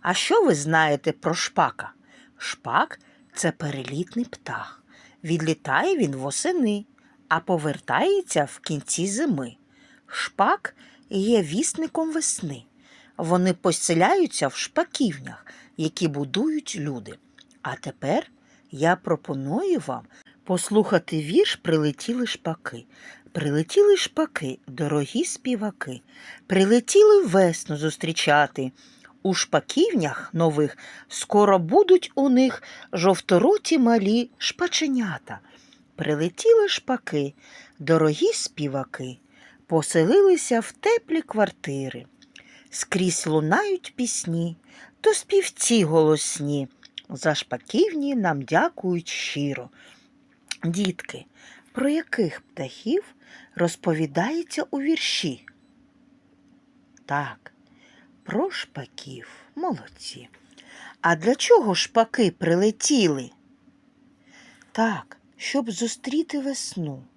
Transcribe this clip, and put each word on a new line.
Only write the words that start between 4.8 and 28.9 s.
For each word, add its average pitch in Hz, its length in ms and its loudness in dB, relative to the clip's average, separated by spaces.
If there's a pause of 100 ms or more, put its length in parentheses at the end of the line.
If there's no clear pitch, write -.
Відлітає 160 720 0
він 151 180 0
восени, 208 720 -2 (420)
а 160 120 0
повертається 165 1120 -2
в - 80 -20
кінці 165 480 -6
зими. 196 480 -4 (520)
Шпак - 680 -2 (340)
є 208 320 2
вісником 320 720 -4
весни. 165 520 -6 (540)
Вони 180 360 2
поселяються 180 920 2
в 127 80 -6
шпаківнях, 160 920 -4 (320)
які 160 300 -2
будують 190 680 -4
люди. 139 420 -8 (440)
А 131 140 -8
тепер - 560 -4 (400)
я 160 240 2
пропоную 170 920 -4
вам 127 180 -8 (380)
послухати 180 800 0
вірш 202 340 2
«Прилетіли 160 720 -2
шпаки». - 580 -8 (460)
Прилетіли 165 680 2
шпаки, 151 680 -4
дорогі 147 580 -2
співаки, 208 760 -8 (460)
прилетіли 247 760 6
весну 175 540 2
зустрічати. 147 960 0 (520)